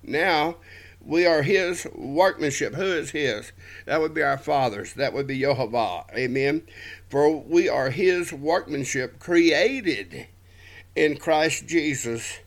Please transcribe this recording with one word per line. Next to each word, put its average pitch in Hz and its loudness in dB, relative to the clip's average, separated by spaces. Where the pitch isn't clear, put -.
now 160 0
we 170 0
are 165 4
his 180 0
workmanship." 147 0
Who 190 -2
is 143 -4
his? 123 -4
That 151 0
would 156 0
be 156 -2
our 139 0
Father's. 131 -2
That 127 -2
would 139 -4
be 135 -4
Yehovah. 117 0
Amen. 135 0
"For 147 4
we 170 2
are 131 0
his 180 0
workmanship, 143 -4
created 170 2
in 151 2
Christ 160 0
Jesus 135 -2